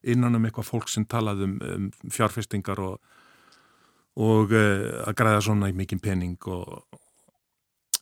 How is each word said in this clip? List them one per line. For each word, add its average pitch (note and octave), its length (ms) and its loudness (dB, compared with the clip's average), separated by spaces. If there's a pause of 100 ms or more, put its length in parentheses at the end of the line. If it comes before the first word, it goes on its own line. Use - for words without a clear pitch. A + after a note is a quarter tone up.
innan A#2+ 320 4
um A2+ 100 2
eitthvað A2 240 -6
fólk A2+ 200 -4
sem A2 160 -2
talaði G#2 380 -2
um, F#2+ 180 -2
um - 500 -8
fjárfestingar G#2 680 -2
og, F#2+ 200 -6 (1160)
og, A2 380 4
eh, G#2 320 4 (140)
að - 180 -6
græða G#2+ 240 6
svona G2+ 260 2
í F2+ 60 -4
mikinn F#2 260 -4
pening F2+ 360 -4 (100)
og - 380 -10 (1160)